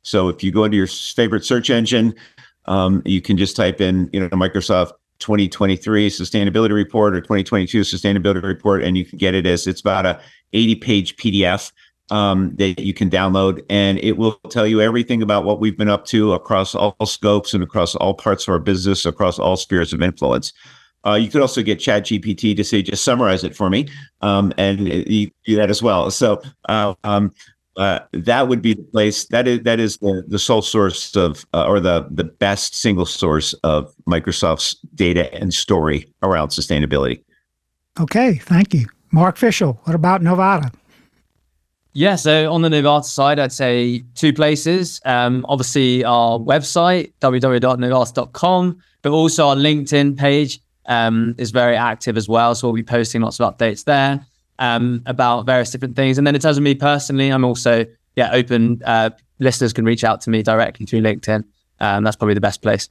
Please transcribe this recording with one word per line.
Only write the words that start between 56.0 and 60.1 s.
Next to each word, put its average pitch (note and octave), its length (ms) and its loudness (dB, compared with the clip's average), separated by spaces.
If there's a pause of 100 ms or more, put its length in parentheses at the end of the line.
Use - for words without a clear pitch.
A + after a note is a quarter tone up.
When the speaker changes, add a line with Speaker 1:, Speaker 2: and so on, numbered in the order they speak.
Speaker 3:
And C#3+ 80 2
then C#3+ 100 2
in C#3 60 0
terms D3+ 160 2
of C#3+ 60 2
me C#3+ 120 4
personally, C#3 540 0
I'm C3 160 2
also, A#2 400 2 (300)
yeah, B2 180 0
open. A#2+ 520 2
Uh, A2+ 260 2 (280)
listeners B2+ 340 0
can A2+ 120 -2
reach A#2 180 0
out A2 180 0